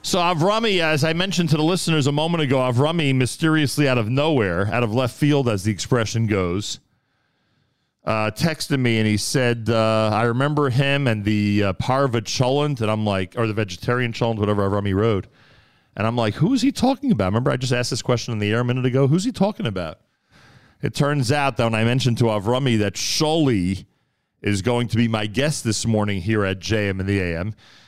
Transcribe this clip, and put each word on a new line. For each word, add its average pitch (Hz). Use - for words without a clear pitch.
So 185
Avrami, 185
as 156
I 160
mentioned 170
to 160
the 151
listeners 160
a 147
moment 160
ago, 135
Avrami 135
mysteriously 147
out 127
of 110
nowhere, 120
out 120
of 107
left 127
field, 143
as 101
the 107
expression 113
goes, 95
uh, 107
texted 156
me 120
and 107
he 107
said, 117
uh, 110
"I 107
remember 139
him 139
and 107
the, 104
uh, 95
Parva 127
Cholent," 135
and 107
I'm 107
like, 95
or 113
the 107
vegetarian 117
Cholent, 117
whatever 101
Avrami 101
wrote. 104
And 104
I'm 120
like, 110
"Who 202
is 247
he 262
talking 262
about?" 98
Remember, 117
I 135
just 127
asked 123
this 117
question 120
in 107
the 104
air 117
a 123
minute 123
ago. 131
Who's 175
he 247
talking 202
about? 90
It -
turns 143
out 139
that 123
when 113
I 110
mentioned 120
to 120
Avrami 113
that 101
Sholi 131
is 101
going 120
to 113
be 117
my 110
guest 131
this 110
morning 104
here 104
at 95
J 101
M 95
in 95
the 98
A 85
M, 104